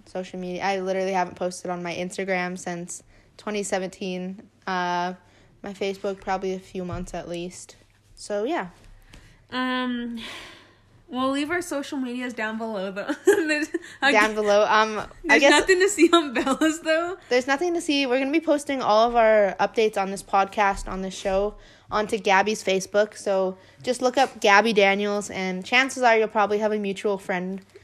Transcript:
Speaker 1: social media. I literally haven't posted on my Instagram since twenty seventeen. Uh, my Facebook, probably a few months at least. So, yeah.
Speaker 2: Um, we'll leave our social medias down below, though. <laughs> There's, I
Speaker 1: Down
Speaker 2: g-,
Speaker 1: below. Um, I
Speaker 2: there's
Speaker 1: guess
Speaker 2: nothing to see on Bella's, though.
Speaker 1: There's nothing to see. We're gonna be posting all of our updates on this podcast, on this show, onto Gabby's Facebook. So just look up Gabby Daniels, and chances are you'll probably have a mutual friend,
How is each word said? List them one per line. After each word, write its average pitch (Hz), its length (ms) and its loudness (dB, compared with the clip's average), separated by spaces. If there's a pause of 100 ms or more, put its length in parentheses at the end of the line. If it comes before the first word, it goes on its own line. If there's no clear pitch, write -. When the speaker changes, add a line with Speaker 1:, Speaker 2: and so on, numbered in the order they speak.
Speaker 1:
social 185 320 -10
media. 180 260 -8
I 190 160 0
literally 190 320 -2
haven't 180 240 -2
posted 185 340 -6
on 175 120 -6
my 175 120 -6
Instagram 185 640 -4
since 175 440 -10 (340)
twenty 208 260 -6
seventeen. 185 800 -6 (240)
Uh, 180 480 -2 (480)
my 202 100 -10
Facebook, 196 480 -6
probably 190 340 -4
a 185 60 -8
few 185 240 -10
months 175 300 -8
at 170 140 -8
least. 175 480 -10 (380)
So, 208 300 -6
yeah. 247 240 -4 (840)
Speaker 2:
Um, 247 680 -4 (920)
we'll 262 220 -2
leave 285 200 -2
our 349 120 -2
social 285 360 -6
medias 254 360 -6
down 220 240 -6
below, 208 340 -6
though. 196 160 -8 (100)
<laughs> - 80 -2
There's, 311 420 2 (340)
I 277 100 4
Speaker 1:
Down 214 180 6
Speaker 2:
g-, 214 60 -6
Speaker 1:
below. 208 320 4
Um, 214 300 4
I - 80 -8 (180)
Speaker 2:
there's 254 160 6
Speaker 1:
guess 277 100 8
Speaker 2:
nothing 359 300 4
to 381 80 4
see 330 240 4
on 302 220 4
Bella's, 302 460 0
though. 339 360 0 (120)
Speaker 1:
There's 254 180 0
nothing 339 280 0
to 339 60 -2
see. 277 260 0
We're 247 120 2
gonna 269 120 -2
be 320 100 2
posting 294 420 0
all 220 260 4
of 240 80 0
our 220 420 4
updates 214 380 0
on 196 140 -4
this 196 120 -8
podcast, 196 640 0
on 190 160 -8
this 185 140 -8
show, 202 380 -2 (360)
onto 214 280 -2
Gabby's 202 440 2
Facebook. 202 540 0
So 190 400 -2 (260)
just 247 200 -4
look 254 160 0
up 247 220 0
Gabby 214 320 6
Daniels, 202 580 2
and 185 340 -6
chances 262 380 0
are 226 140 6
you'll 220 120 2
probably 208 300 0
have 214 140 0
a 214 60 -2
mutual 196 400 -4
friend, 190 420 -6 (240)